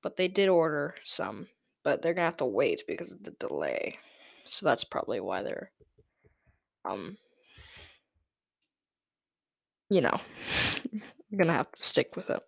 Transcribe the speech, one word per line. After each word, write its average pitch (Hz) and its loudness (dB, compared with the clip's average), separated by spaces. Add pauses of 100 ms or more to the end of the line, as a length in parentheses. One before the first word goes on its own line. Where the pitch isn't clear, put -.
But - -8
they 185 2
did 190 4
order 160 2 (100)
some, - -4 (380)
but - 0
they're 165 0
gonna 175 0
have 165 -2
to 139 -2
wait 107 0
because - -8
of - -20
the - -10
delay. - -4 (460)
So - 4
that's 131 4
probably - -4
why 95 -2
they're, - -8 (1120)
um, 95 -6 (2750)
you 185 6
know, - 2 (540)
<laughs> - -10
gonna 170 4
have - 0
to - -8
stick - 4
with - -12
it. - -2